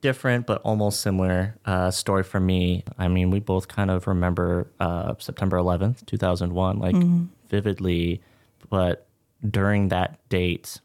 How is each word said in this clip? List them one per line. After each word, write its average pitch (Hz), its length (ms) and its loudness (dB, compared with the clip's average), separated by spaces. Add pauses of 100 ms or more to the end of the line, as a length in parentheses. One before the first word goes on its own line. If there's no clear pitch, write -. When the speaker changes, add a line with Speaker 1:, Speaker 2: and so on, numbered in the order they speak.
Speaker 1:
different 127 440 0
but - 160 -2
almost 107 400 0
similar, 92 540 0 (100)
uh, 92 240 0
story 95 320 0
for 95 180 -2
me. 90 440 2 (140)
I 90 100 0
mean, 90 240 2
we 98 80 2
both 92 280 -2
kind 101 220 -2
of 92 160 -2
remember, 90 760 0
uh, 85 380 -2
September 95 400 -2
eleventh, 90 480 0
two - 120 -6
thousand 90 360 -2
one, 92 260 0
like, 92 160 0
Speaker 2:
Mm-hmm. 175 300 4 (240)
Speaker 1:
vividly, 92 720 -2 (480)
but 92 380 0 (420)
during 101 400 2
that 92 300 -2 (100)
date 90 560 -2